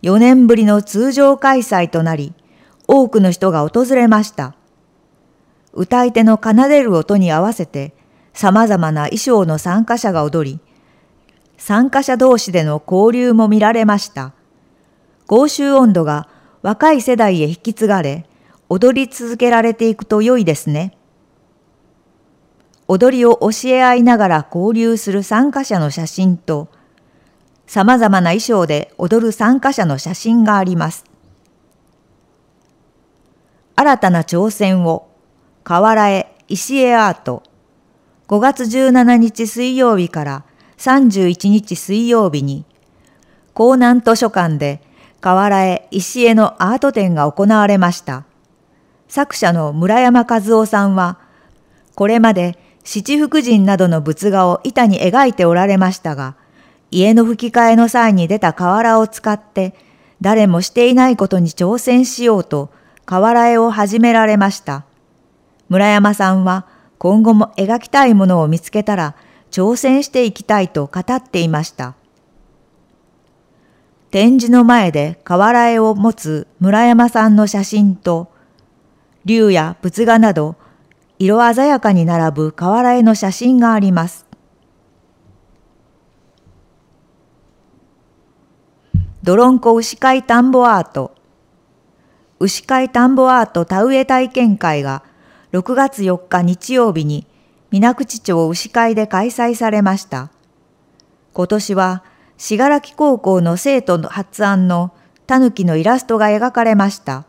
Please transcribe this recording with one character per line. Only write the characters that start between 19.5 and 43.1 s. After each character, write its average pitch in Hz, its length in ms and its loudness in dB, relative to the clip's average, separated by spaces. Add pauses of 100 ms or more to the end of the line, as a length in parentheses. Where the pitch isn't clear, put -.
れ 226 120 0
て 226 160 -2
い 220 60 -2
く - 100 -16
と 214 160 -2
良 247 160 2
い 208 80 0
で 160 100 0
す - 140 -10
ね。 156 280 -6 (1900)
踊 247 280 2
り 240 80 2
を 233 160 4
教 220 280 -4
え 254 140 2
合 247 120 4
い 247 80 2
な 240 140 4
が 208 100 0
ら 156 260 -2
交 185 200 -2
流 226 240 0
す 202 140 -8
る 202 120 -4
参 247 280 -2
加 277 120 -6
者 214 160 -4
の 147 120 -4
写 160 160 -8
真 185 300 -2
と、 156 320 -8 (960)
様 214 320 0
々 202 240 2
な 175 100 0
衣 214 100 -2
装 202 240 -2
で 147 320 -6
踊 220 280 -2
る 220 80 -2
参 247 260 0
加 269 140 -2
者 202 120 -2
の 143 120 -2
写 165 160 -10
真 226 320 0
が 208 120 0
あ 190 60 0
り 180 140 -4
ま 160 140 -6
す。 - 120 -18 (2750)
新 269 220 2
た 190 120 0
な 170 140 0
挑 185 260 -2
戦 190 360 -2
を、 165 240 -4 (560)
河 180 240 2
原 214 220 2
へ 190 240 -6 (120)
石 226 300 -8
絵 247 180 2
ア 220 140 2
ー 170 120 -8
ト。 123 220 -10 (840)
五 208 120 0
月 254 280 -2
十 262 240 0
七 247 260 4
日 226 300 0
水 247 280 -6
曜 240 220 2
日 175 120 -2
か 156 140 -10
ら 139 200 -12 (340)
三 262 320 2
十 190 180 0
一 180 220 -2
日 208 260 0
水 220 320 -6
曜 220 240 2
日 143 100 -4
に、 139 240 -8 (880)